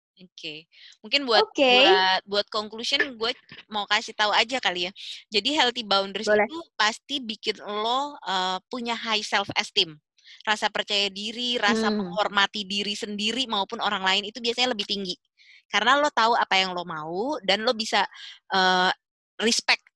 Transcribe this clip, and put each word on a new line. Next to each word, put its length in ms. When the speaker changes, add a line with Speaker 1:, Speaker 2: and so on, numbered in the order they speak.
Speaker 1:
Oke. 380
Mungkin 240
buat, 160
Speaker 2:
Oke. 240
Speaker 1:
buat, 560
buat 240
conclusion 720
gue 100
mau 160
kasih 320
tahu 160
aja 300
kali 260
ya. 20
Jadi 240
healthy 320
boundaries 400
Speaker 2:
Boleh. 220
Speaker 1:
itu 80
pasti 480
bikin 400
lo, 640
eee, 320
punya 260
high 240
self 380
esteem. 400
Rasa 260
percaya 400
diri, 480
rasa 300
Speaker 2:
Hmm. 260
Speaker 1:
menghormati 480
diri 320
sendiri 480
maupun 380
orang 200
lain 240
itu 140
biasanya 320
lebih 160
tinggi. 260
Karena 320
lo 80
tahu 240
apa 240
yang 160
lo 140
mau 580
dan 220
lo 100
bisa, 240
eee, 400
respect 420